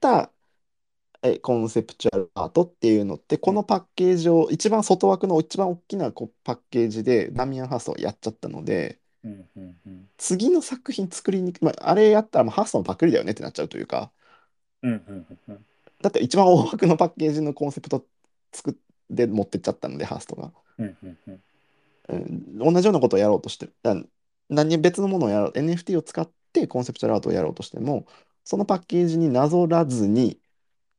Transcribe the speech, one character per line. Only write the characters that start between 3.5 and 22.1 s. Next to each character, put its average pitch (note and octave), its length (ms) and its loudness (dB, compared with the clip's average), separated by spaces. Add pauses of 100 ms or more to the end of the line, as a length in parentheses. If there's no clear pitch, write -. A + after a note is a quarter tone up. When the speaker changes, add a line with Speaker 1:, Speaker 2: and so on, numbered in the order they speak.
Speaker 1:
の G#3 100 0
パ G3+ 140 0
ッ F3+ 80 -4 (100)
ケ F3+ 180 2
ー F3+ 40 2
ジ E3+ 120 0
を、 E3 180 4
Speaker 2:
う - 40 -2
ん。 - 20 -2
Speaker 1:
一 E3+ 160 -2
番 G#3+ 160 2
外 G3 240 2
枠 F#3+ 180 0
の E3 140 2
一 - 160 -6
番 F#3+ 140 -2
大 F3 60 -6 (120)
き G3+ 80 -8
な C#3 160 -4
こ A#2 140 -12
う - 60 -18 (120)
パ B2 100 -6
ッ - 40 -20 (120)
ケ A#2 160 0
ー - 20 -2
ジ A2 160 -6
で A#2 260 2
ダ B2+ 160 -4
ミ C3+ 140 -6
ア B2+ 40 -6
ン・ B2+ 40 -10
ハ C3 80 -4
ー - 20 -2
ス - 60 -10
ト - 80 -6
が - 80 -8
や - 100 -4
っ - 100 -12
ち - 60 -8
ゃ A2 40 -4
っ - 20 -12
た - 160 -12
の - 160 -12
で、 E2+ 340 -4 (260)
Speaker 2:
う A2+ 40 -12
ん、 G2 280 -18
う G2 40 -20
ん、 F2+ 160 -20 (100)
う - 20 -20
ん。 F#2 200 -20 (100)
Speaker 1:
次 G3 320 0
の E4+ 120 4
作 - 300 -10
品 F#3+ 160 -6
作 - 220 -8
り F#3 120 0
に F3+ 100 -4
く - 100 -14
い、 - 20 -2
ま D#3 140 4
あ、 - 120 -2
あ F3 40 6
れ G#3+ 160 6
や G#3+ 100 6
っ G#3+ 80 -4
た C#3+ 120 2
ら A#2 40 6
も A2+ 60 -2
う - 40 -10
ハ G3 80 0
ー - 20 2
ス - 80 -12
ト C3 60 0
の F2+ 60 -2
パ F#2 120 -6
ク E3 100 2
リ D3+ 60 4
だ - 60 4
よ - 60 -2
ね G2 80 -4
っ - 20 -2
て - 100 -14
な - 60 -10
っ - 20 -20
ち - 80 -8
ゃ - 20 -2
う - 60 -6
と - 100 -12
い - 40 -8
う - 40 -10
か。 - 240 -6 (720)
Speaker 2:
う B2+ 60 -4
ん、 - 20 -2
う A2+ 40 -2
ん、 G#2 140 -10
う G2+ 40 -16
ん、 - 260 -18 (100)
う G#2 40 -16
ん。 G2+ 120 -20 (380)
Speaker 1:
だ G3+ 80 2
っ - 20 -20
て - 80 0
一 B2 160 -2
番 F#3+ 100 6
大 F3+ 100 8 (100)
枠 - 220 -2
の D#3+ 80 4
パ F3 100 2
ッ - 20 -2 (100)
ケ D#3 100 0
ー D3 40 0
ジ D3+ 80 -4
の D3 140 -4
コ D3 120 -6
ン C#3 60 -6
セ - 80 -12
プ - 80 -20
ト C3+ 160 -4 (480)
作 - 200 -10
っ-、 - 20 -6 (340)
で A2+ 200 0
持 G2+ 160 -2
っ - 20 -20
て - 120 -8
っ - 20 -6
ち - 80 -6
ゃ - 20 -2
っ - 40 -2
た - 140 -10
の - 100 -10
で、 D#3 60 -6
ハ - 120 -8
ー - 40 -12
ス - 60 -20
ト - 80 -12
が。 - 180 -14 (260)
Speaker 2:
う A2+ 60 -6
ん、 F#2 180 -12
う F#2+ 40 -20
ん、 F2 120 -20 (100)
う - 20 -18
ん。 F#2 120 -20 (640)
Speaker 1:
う - 640 -4